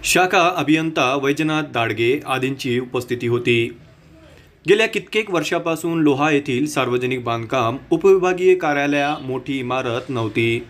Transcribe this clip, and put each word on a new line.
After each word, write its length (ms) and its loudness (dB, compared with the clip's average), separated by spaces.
शाखा 520 2
अभियंता 680 0
वैजनाथ 400 0
दाडगे 640 0
आदींची 540 -2
उपस्थिती 460 -4
होती. 500 0
गेल्या 200 4
कित्येक 420 -4
वर्षापासून 720 -2
लोहा 280 4
येथील 360 0
सार्वजनिक 580 -2
बांधकाम 520 -2
उपविभागीय 640 4
कार्यालया 680 0
मोठी 360 -6
इमारत 500 -2
नव्हती. 600 0